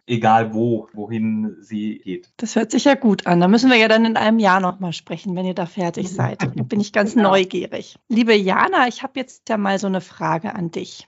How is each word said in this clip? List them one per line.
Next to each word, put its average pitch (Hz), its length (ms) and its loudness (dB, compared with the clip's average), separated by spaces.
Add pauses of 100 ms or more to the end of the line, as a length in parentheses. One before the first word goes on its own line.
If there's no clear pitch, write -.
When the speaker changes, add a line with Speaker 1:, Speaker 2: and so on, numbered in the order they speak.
Speaker 1:
egal 113 480 2
wo, 113 400 -2
wohin 107 680 -4
sie 107 440 -8
geht. 90 340 -10
Speaker 2:
Das - 180 -8
hört 220 140 -2
sich 254 160 -2
ja 285 80 6
gut 220 320 0
an. 175 140 2
Da 175 80 4
müssen 233 240 6
wir 247 60 6
ja 220 100 6
dann 220 180 4
in 226 100 0
einem 220 220 2
Jahr 196 220 4
noch 185 200 -4
mal 180 140 -6
sprechen, 175 420 -8
wenn 185 120 -4
ihr 180 80 -4
da 180 100 -4
fertig 180 460 -6
Speaker 3:
Mhm. 202 40 -12
Speaker 2:
seid. - 280 -2
Da 139 200 -4
bin 202 160 -4
ich - 140 -6
ganz 214 220 0
Speaker 3:
Genau. 202 140 4
Speaker 2:
neugierig. 185 680 -2 (140)
Liebe 226 260 4
Jana, 214 520 2
ich 233 140 -8
hab - 160 -12
jetzt - 320 -14
ja 226 80 -2
mal 196 220 -2
so 196 80 -4
eine 185 140 -2
Frage 165 520 -6
an 170 160 -6
dich. - 380 -12